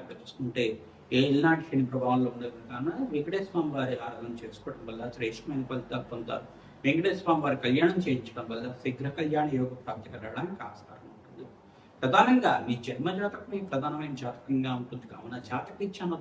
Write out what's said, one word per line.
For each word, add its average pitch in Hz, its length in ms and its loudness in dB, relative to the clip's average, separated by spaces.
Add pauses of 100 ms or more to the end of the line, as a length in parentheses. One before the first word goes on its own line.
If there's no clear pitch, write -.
కూడా - 180 -16
చూసుకుంటే, 120 440 -2 (480)
ఏలినాటి 147 560 6
శని 135 160 4
ప్రభావంలో 127 500 4
ఉండడం 120 340 -10
కావున, 131 220 -2 (200)
వెంకటేశ్వర 170 400 -2
స్వామి 156 260 2
వారి 127 180 0 (100)
ఆరాధన 117 280 -8 (100)
చేసుకోవడం 123 460 -10
వల్ల 113 260 -8
శ్రేష్టమైన 131 540 -4
ఫలితాలు 123 420 -4
పొందుతారు. 117 360 -6 (360)
వెంకటేశ్వర 175 400 4
స్వామి 160 220 4
వారి 131 200 2
కళ్యాణం 170 400 6
చేయించడం 123 460 -2
వల్ల 117 160 -4 (160)
శీఘ్ర 135 260 -4
కళ్యాణ 151 460 0
యోగ 127 180 0 (120)
ప్రాప్తి 104 280 -8
కలగడానికి 123 560 -6
ఆస్కారం - 440 -18
ఉంటుంది. - 320 -18 (560)
ప్రధానంగా 196 520 8 (140)
మీ 120 80 2 (100)
జన్మ 131 260 -2
జాతకమే 202 480 -4 (120)
ప్రధానమైన 147 500 -2
జాతకంగా 131 580 -2
ఉంటుంది 123 280 -10
కావున, - 280 -12 (140)
జాతకరీత్యా 190 560 -4
ఉన్న 170 160 0